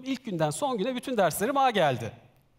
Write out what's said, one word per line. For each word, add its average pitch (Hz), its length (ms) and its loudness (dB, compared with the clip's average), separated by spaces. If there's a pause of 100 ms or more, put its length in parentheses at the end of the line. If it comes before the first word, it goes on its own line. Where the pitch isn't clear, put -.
İlk 262 200 -6
günden 160 260 0
son 262 280 -2
güne 247 160 -2
bütün 247 220 -6
derslerim 196 400 2
A 269 140 4
geldi. 135 420 2 (460)